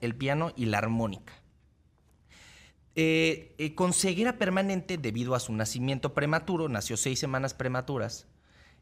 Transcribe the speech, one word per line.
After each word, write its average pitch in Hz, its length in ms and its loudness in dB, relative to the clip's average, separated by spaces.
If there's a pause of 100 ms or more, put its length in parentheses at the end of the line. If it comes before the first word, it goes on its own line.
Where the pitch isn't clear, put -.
el 120 140 -2
piano 143 400 0
y 123 100 -2
la 104 140 2
armónica. 110 540 -2 (1600)
Eh, 160 600 2
eh, 151 180 -4
con 180 160 2
ceguera 196 460 0
permanente 185 600 0
debido 120 380 -2
a 120 60 0
su - 100 -8
nacimiento 123 640 -2
prematuro, 160 560 0
nació 113 260 -2
seis 131 240 0
semanas 131 340 -2
prematuras, 127 760 -4 (540)